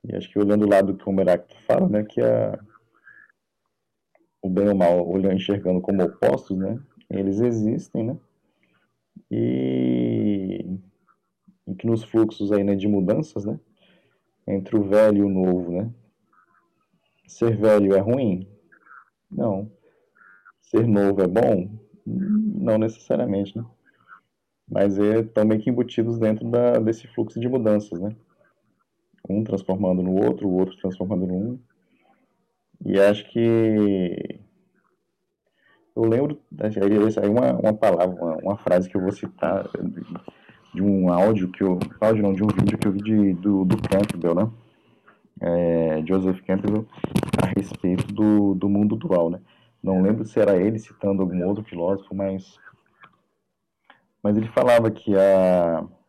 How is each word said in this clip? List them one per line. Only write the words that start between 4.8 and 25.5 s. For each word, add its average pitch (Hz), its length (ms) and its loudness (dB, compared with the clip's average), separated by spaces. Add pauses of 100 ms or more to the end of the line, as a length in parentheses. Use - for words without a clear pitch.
olhando, 95 280 0
enxergando 92 440 -2
como 95 240 0
opostos, 123 540 -2
né, 101 240 -6 (260)
eles 98 320 -4
existem, 117 680 -2
né, 165 100 -8 (1120)
e, 117 1400 -2 (1000)
e 95 80 -10
que 95 100 -14
nos 113 180 -2
fluxos 110 480 -2
aí, 101 120 2
né, 98 120 0
de 98 120 -2
mudanças, 101 580 -2
né, 110 140 -8 (880)
entre 98 280 -4
o 107 80 2
velho 104 360 4
e - 20 4
o 101 80 2
novo, 90 420 0
né, 110 220 -6 (1300)
ser 117 280 0
velho 104 380 4
é 95 60 6
ruim? 101 500 -2 (800)
Não. 107 420 -4 (880)
Ser 113 260 0
novo 101 340 2
é 92 60 2
bom? 101 420 0 (360)
Não 202 720 -2
necessariamente, 104 800 -4
né? 117 60 -10 (1080)
Mas 101 280 0
é, 107 240 2
tão 110 240 0
meio 107 160 2